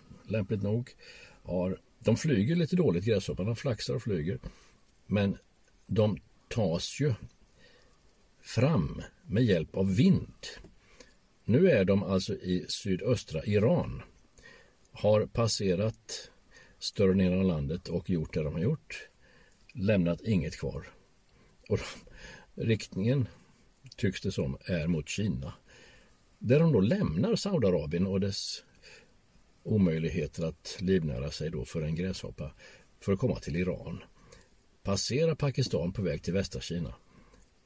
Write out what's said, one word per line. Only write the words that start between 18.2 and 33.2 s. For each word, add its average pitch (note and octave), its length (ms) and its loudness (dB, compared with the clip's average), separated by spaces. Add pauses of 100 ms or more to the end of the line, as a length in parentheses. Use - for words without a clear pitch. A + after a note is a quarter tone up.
det D#2+ 80 0
de D2 100 -2
har D#2+ 80 -4
gjort. - 480 -4 (680)
Lämnat F#2 460 2
inget D#2+ 360 0
kvar. C#2+ 300 -6 (840)
Och G2+ 100 2
de, - 60 -8 (760)
riktningen, A2+ 680 0 (680)
tycks - 240 -2
det G2 120 -4
som, C#2+ 320 -2
är E2 220 -2
mot E2 220 -2
Kina. D2+ 440 -4 (840)
Där C3 220 4
de E3 120 6
då G#2+ 80 6
lämnar F3+ 560 2
Saudiarabien F2 720 0
och F#2+ 140 0
dess - 440 -4 (960)
omöjligheter E2 840 0
att - 360 -8
livnära D#2 500 0
sig D2+ 200 -6
då C2+ 140 -6
för - 180 -6
en D#2 120 -2
gräshoppa F2 580 -8 (480)
för G2+ 120 0
att F#2+ 60 0
komma - 180 0